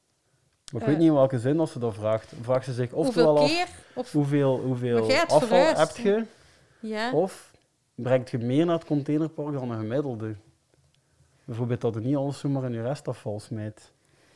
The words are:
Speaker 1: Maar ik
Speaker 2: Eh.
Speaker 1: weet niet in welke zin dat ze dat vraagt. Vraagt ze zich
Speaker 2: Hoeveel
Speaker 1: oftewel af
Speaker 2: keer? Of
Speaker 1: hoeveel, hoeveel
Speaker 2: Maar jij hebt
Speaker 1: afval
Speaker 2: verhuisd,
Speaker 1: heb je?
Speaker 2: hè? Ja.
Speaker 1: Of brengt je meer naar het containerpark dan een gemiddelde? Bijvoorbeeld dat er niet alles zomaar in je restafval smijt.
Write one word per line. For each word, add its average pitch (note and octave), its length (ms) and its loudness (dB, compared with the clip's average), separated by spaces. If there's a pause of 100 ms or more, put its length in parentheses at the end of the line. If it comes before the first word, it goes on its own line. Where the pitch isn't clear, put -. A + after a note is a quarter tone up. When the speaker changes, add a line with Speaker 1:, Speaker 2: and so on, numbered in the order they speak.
(720)
Speaker 1:
Maar A#2+ 80 -6
ik - 60 -4
Speaker 2:
Eh. C#3+ 60 4
Speaker 1:
weet D#3 60 2
niet E3 100 6
in D3+ 60 4
welke C3 240 4
zin C3+ 180 0
dat D#3 140 0
ze - 80 -12
dat A#2 160 -4
vraagt. G#2+ 380 -4 (100)
Vraagt B2+ 220 0
ze C3+ 80 -6
zich A#2+ 180 -4
Speaker 2:
Hoeveel D#3+ 180 -2
Speaker 1:
oftewel E3 300 6
af D3 120 6
Speaker 2:
keer? F4 160 0 (280)
Of - 180 -8
Speaker 1:
hoeveel, C#3 480 2
hoeveel A#2+ 380 0
Speaker 2:
Maar A2 100 2
jij - 80 2
hebt E4 160 0
Speaker 1:
afval C4+ 160 6
Speaker 2:
verhuisd, A#3 480 4
Speaker 1:
heb A#3+ 80 -6
je? G3 60 2 (720)
Speaker 2:
hè? A3 80 -12
Ja. A3 240 -4
Speaker 1:
Of - 400 -2 (420)
brengt B2 360 0
je C3 80 -2
meer C3 280 2
naar E3+ 120 2
het E3 60 -18
containerpark D3+ 680 -2
dan B2+ 180 -6
een A2+ 80 -6
gemiddelde? A2 560 -4 (1120)
Bijvoorbeeld A#2+ 360 -4
dat A#2 140 -2
er A2+ 60 -6
niet C3 160 -2
alles C#3 220 -4
zomaar C#3 260 -4
in B2 80 -6
je A2+ 100 -6
restafval B2 580 -8
smijt. - 520 -10 (440)